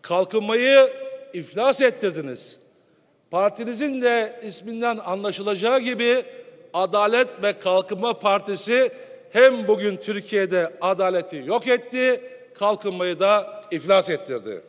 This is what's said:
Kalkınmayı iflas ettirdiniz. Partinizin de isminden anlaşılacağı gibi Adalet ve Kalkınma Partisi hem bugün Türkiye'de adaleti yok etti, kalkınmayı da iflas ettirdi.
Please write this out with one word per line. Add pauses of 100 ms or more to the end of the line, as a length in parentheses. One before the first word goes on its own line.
Kalkınmayı (400)
iflas
ettirdiniz. (720)
Partinizin
de
isminden
anlaşılacağı
gibi (500)
Adalet
ve
Kalkınma
Partisi (400)
hem
bugün
Türkiye'de
adaleti
yok
etti, (320)
kalkınmayı
da (100)
iflas
ettirdi.